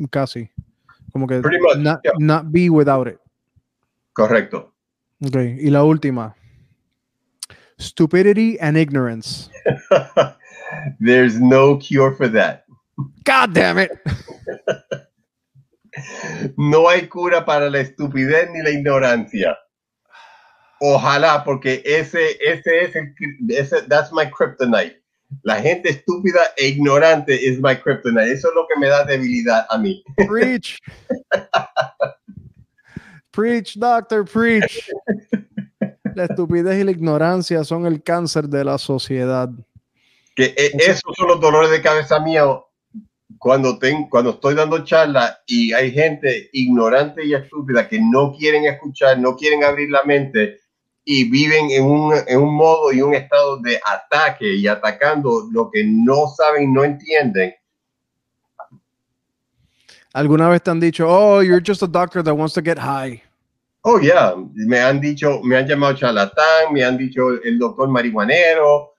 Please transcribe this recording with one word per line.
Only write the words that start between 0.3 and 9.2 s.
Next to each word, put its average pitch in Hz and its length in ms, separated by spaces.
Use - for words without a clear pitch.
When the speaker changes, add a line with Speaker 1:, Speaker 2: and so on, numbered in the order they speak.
Speaker 1:
Como 135 160
que 127 140
Speaker 2:
Pretty 151 180
much, 160 200
Speaker 1:
not, 147 260
Speaker 2:
yeah. 151 140
Speaker 1:
not 156 340
be 175 160
without 139 400
it. 95 100
Speaker 2:
Correcto. 113 640
Speaker 1:
Ok, 131 100
y 147 120
la 143 140
última. 139 520
Stupidity 202 800
and 156 160
ignorance. 131 720